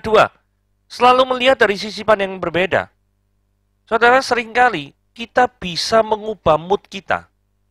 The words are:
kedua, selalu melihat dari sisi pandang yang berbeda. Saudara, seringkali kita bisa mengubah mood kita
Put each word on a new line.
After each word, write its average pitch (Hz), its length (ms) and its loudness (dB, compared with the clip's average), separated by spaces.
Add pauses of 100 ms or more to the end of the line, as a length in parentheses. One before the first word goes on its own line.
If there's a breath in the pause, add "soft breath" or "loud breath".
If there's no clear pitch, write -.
kedua, 214 320 2 (560)
selalu 254 480 2
melihat 254 240 2
dari 208 160 2
sisi 196 320 -10
pandang 196 240 2
yang 190 80 -12
berbeda. 165 480 -2 (960)
Saudara, 240 400 2
seringkali 226 720 -2 (160)
kita 240 320 -2
bisa 180 560 -4
mengubah 214 560 -2
mood 180 320 -4
kita 101 400 -6 (420)